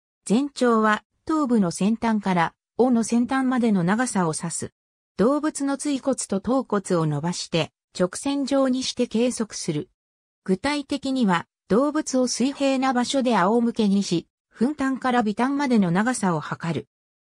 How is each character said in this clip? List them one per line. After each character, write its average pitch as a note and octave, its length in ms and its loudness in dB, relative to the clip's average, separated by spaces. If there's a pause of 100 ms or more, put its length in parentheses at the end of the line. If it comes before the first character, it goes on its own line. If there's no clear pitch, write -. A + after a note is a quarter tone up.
(280)
前 C4+ 260 2
長 A#3 280 2
は G#3+ 240 0 (200)
頭 D#4 220 0
部 A#3 140 4
の E3+ 100 2
先 G#3 240 0
端 A3 240 0
か F#3+ 140 -2
ら E3+ 200 0 (240)
尾 B3+ 140 2
の A#3 140 2
先 A#3 220 0
端 C4 200 -2
ま B3+ 140 0
で A#3 100 2
の F#3 140 2
長 A3 220 0
さ F#3 200 0
を D#3 100 -2
指 E3+ 140 -6
す。 - 200 -8 (440)
動 C4+ 240 2
物 D4+ 240 -4
の C#4 140 -2
椎 C#4 220 -2
骨 C4 180 -2 (100)
と G3 140 -4
頭 B3+ 220 0
骨 G3 340 -2
を D#3+ 80 2
伸 D3 160 -2
ば E3+ 100 -2
し - 180 -8
て、 D#3+ 220 -2 (260)
直 F3+ 180 2
線 C#4 280 -4
状 C4+ 240 2
に B3+ 160 -2
し - 100 -6
て B3 140 -2
計 A#3+ 240 0
測 - 260 -8
す - 140 -6
る。 D3 180 -4 (580)
具 F#3+ 100 2
体 C#4+ 280 -2
的 C4+ 260 -4
に C4 140 2
は、 F3 220 2 (220)
動 C4+ 220 2
物 C#4+ 280 -2
を B3+ 80 2
水 B3+ 260 -2
平 C4+ 240 0
な C4 160 0
場 B3 100 2
所 C4 200 0
で A#3+ 120 2
仰 G3+ 260 4
向 A#3 120 0
け G#3+ 160 2
に G3 140 2
し、 - 240 -2 (240)
吻 C#4 240 0
端 C4+ 240 -2
か B3+ 120 -2
ら A#3+ 100 2
尾 G#3+ 120 0
端 C4 200 0
ま C#4+ 140 -2
で A#3+ 120 4
の F#3 100 2
長 G#3+ 240 2
さ F#3 220 0
を D3+ 40 -2
測 - 320 -6
る。 - 160 -6 (400)